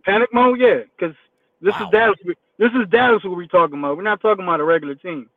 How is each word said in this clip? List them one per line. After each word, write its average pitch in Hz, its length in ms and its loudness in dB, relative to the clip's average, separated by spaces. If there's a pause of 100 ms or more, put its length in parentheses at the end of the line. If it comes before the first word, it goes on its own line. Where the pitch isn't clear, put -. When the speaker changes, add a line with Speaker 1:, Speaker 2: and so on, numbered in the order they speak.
Speaker 1:
Panic 220 260 0
mode, 247 280 2
yeah, 196 220 4 (180)
'cause 165 160 -6 (440)
this 190 140 0
Speaker 2:
Wow. 196 120 -6
Speaker 1:
is 175 60 -14
Dallas. 214 280 2 (380)
This 220 160 2
is 233 160 -2
Dallas 226 340 2
who 190 80 -8
we're 175 160 -10
talking 156 320 0
about. 143 180 -4
We're 185 60 -12
not 208 180 -4
talking 208 220 0
about 165 180 -2
a - 20 -2
regular 156 320 -2
team. 143 420 -14